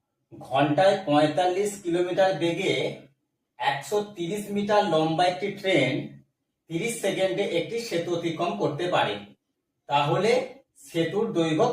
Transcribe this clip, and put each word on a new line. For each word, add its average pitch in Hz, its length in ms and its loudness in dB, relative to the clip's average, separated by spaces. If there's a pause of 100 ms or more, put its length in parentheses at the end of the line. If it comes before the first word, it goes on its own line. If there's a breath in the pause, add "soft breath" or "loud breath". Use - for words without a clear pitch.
(400)
ঘন্টায় 147 680 2
পঁয়তাল্লিশ 180 680 2 (120)
কিলোমিটার 180 560 2
বেগে 170 340 0 (840)
একশো - 400 -2 (180)
তিরিশ 196 340 -4
মিটার 208 340 2 (100)
লম্বা 160 320 2
একটি 190 260 0
ট্রেন 165 420 0 (720)
তিরিশ 208 340 -4
সেকেন্ডে 190 420 0
একটি 196 360 -2
সেতু 175 380 -4
অতিক্রম 156 420 -2
করতে 147 280 -2
পারে, 113 280 0 (760)
তাহলে 165 420 2 (460)
সেতুর 170 560 -2
দৈর্ঘ্য 165 400 2